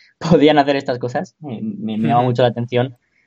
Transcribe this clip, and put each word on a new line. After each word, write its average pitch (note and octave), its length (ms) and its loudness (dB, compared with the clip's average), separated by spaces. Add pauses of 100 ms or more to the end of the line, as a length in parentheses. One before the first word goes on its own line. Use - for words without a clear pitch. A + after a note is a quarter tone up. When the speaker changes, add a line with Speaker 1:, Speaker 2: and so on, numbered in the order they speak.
Speaker 1:
<laughs> - 140 -20
podían D3+ 400 4
hacer C#3 180 2
estas C3+ 240 -4
cosas. C3+ 400 -6
Me, B2+ 220 -12
me, G#2+ 360 -8
me A2+ 100 -2
llama A#2+ 140 4
Speaker 2:
Ujú. B2+ 80 0
Speaker 1:
mucho A#2+ 140 0
la B2 60 4
atención. A#2+ 460 -4 (320)